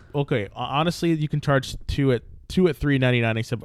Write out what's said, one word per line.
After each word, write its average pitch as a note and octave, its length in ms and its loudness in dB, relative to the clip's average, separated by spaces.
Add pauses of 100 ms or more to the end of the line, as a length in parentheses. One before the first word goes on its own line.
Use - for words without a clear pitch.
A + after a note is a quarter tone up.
(160)
okay. C#3 380 -2
Ho-, A#2+ 100 -8
honestly, E3 480 -2
you D3+ 160 0
can D3 140 -2
charge C3+ 340 0 (120)
two C3+ 260 2
at, A2+ 100 -2 (240)
two F3+ 220 2
at C#3+ 80 -2
three C#3+ 200 2
ninety-nine B2 380 2
instead, A2+ 300 -4